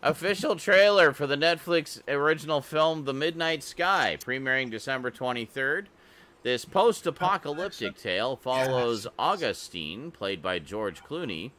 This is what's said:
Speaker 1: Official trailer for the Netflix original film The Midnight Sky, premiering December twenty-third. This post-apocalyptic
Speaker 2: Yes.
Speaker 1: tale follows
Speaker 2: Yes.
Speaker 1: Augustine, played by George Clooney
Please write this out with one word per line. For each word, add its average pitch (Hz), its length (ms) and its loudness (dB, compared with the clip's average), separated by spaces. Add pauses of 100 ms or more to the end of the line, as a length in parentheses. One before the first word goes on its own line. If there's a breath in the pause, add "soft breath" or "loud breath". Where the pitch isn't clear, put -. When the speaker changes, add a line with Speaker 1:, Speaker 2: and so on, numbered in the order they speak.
Speaker 1:
Official 196 540 0
trailer 190 560 6
for 139 160 -4
the 139 80 0
Netflix 165 720 0
original 147 540 0
film 156 440 0
The 135 80 -2
Midnight 165 500 -2
Sky, 170 580 0
premiering 131 500 -2
December 127 400 -4
twenty-third. 131 760 -4 (520 loud breath)
This 123 220 0
post-apocalyptic 180 1300 0
Speaker 2:
Yes. - 60 -20
Speaker 1:
tale 110 360 -2
follows 127 680 0
Speaker 2:
Yes. - 140 -10
Speaker 1:
Augustine, 120 920 -4
played 98 300 -6
by 92 180 -2
George 98 440 -6
Clooney 127 560 -8